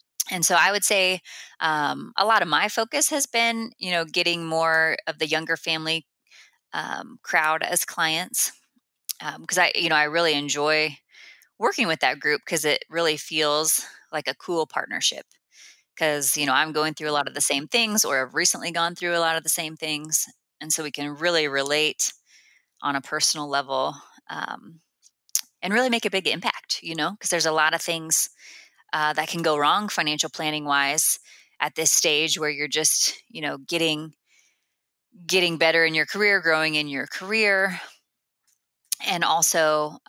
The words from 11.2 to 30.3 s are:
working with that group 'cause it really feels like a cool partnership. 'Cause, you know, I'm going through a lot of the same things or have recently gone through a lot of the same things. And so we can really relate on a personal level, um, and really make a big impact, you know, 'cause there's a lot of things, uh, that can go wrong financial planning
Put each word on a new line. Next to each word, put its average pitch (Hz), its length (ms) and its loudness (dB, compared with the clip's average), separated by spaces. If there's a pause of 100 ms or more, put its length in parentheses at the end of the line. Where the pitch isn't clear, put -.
working 226 280 0
with 160 140 0
that 135 180 2
group 147 260 0
'cause 156 200 -2
it 147 240 2
really 160 280 0
feels 151 680 0 (260)
like 151 160 -4
a 135 80 -4
cool 165 320 -2
partnership. - 580 -4 (720)
'Cause, 147 400 0
you 147 100 0
know, 135 60 2
I'm 156 200 2
going 151 220 0
through 151 140 -6
a 147 100 0
lot 139 80 -2
of 135 80 -10
the 143 60 -2
same 139 260 0
things 220 380 0
or 139 140 0
have 131 140 -4
recently 165 380 0
gone 170 240 -2
through 175 200 -2
a 170 40 2
lot 165 180 2
of 156 60 -6
the 160 60 -2
same 160 280 -4
things. 156 500 -4 (340)
And 156 120 -6
so 160 100 -2
we 147 80 -6
can 143 240 -6
really 160 320 2
relate 143 640 0 (680)
on 143 140 -2
a 139 60 -2
personal 151 480 -2
level, 139 460 -2 (340)
um, - 520 -10 (800)
and 185 120 -2
really 254 160 2
make 233 160 -2
a 202 60 2
big 190 160 -2
impact, - 560 -4
you 165 120 -8
know, 156 240 -4
'cause - 100 -6
there's 165 160 0
a 160 60 2
lot 156 220 2
of 165 80 -2
things, 165 480 -2 (640)
uh, 151 200 0
that 156 160 -2
can 170 140 -4
go 156 140 4
wrong 175 320 2
financial 151 400 -2
planning 151 360 -4